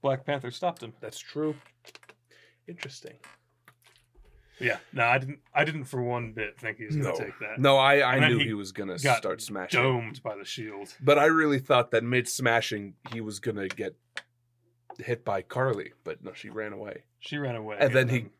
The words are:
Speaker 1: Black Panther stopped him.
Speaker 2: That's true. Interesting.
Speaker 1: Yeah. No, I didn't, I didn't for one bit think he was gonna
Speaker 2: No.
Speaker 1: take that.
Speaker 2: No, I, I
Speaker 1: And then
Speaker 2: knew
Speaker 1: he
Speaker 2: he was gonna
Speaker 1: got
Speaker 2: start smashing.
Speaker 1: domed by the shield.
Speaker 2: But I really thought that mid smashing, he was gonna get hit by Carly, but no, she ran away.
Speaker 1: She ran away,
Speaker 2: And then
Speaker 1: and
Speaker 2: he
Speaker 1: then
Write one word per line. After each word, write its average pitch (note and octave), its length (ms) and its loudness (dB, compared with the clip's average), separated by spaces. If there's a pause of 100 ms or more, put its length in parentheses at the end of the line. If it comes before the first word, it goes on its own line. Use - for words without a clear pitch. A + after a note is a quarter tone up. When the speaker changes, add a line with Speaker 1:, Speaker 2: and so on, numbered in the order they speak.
Speaker 1:
Black C3+ 240 0
Panther C#3 260 -2
stopped E3+ 320 -4
him. A2 160 -14
Speaker 2:
That's A2+ 200 -12
true. D3+ 360 -4 (1120)
Interesting. - 460 -14 (1500)
Speaker 1:
Yeah. A#2+ 180 0 (160)
No, B2+ 120 2
I B2 120 6
didn't, C3+ 220 -4 (140)
I D3 120 4
didn't D3+ 200 -6
for C3 160 -4
one A#2+ 300 -4
bit G#2+ 260 -8
think A2+ 200 -10
he A2+ 80 -12
was D3 100 -4
gonna C3+ 140 0
Speaker 2:
No. E2+ 60 -2
Speaker 1:
take G2+ 240 -8
that. A2 200 -8
Speaker 2:
No, C#3 180 8
I, C#3 220 6
I C3 160 2
Speaker 1:
And C3+ 80 4
then B2 80 6
Speaker 2:
knew A#2 80 4
Speaker 1:
he C#3+ 60 4
Speaker 2:
he A#2+ 80 -2
was G2+ 180 -8
gonna G2 260 -8
Speaker 1:
got C3 200 4
Speaker 2:
start F#2+ 240 -4
smashing. G2+ 400 -2
Speaker 1:
domed B2 420 0
by G#2+ 140 -6
the G2+ 80 -14
shield. G#2 560 -10
Speaker 2:
But C#3+ 180 6
I D3 60 6
really D#3 340 4
thought B2+ 320 2
that A2+ 120 2
mid A#2+ 240 0
smashing, A2+ 680 0 (180)
he A2+ 100 -8
was G#2+ 180 -8
gonna G#2 280 -4
get F#2+ 280 -8 (1040)
hit - 260 -4
by G2 160 -2
Carly, B2 500 -2 (120)
but D#2+ 200 -10
no, F#2+ 100 -12
she - 160 -16
ran G#2+ 240 -8
away. G#2 300 -12 (160)
Speaker 1:
She - 180 -8
ran C3 180 -4
away, G#2+ 240 -8
Speaker 2:
And C3+ 140 4
then C3 100 6
Speaker 1:
and A#2+ 80 0
Speaker 2:
he B2+ 100 2
Speaker 1:
then G2+ 80 -12 (100)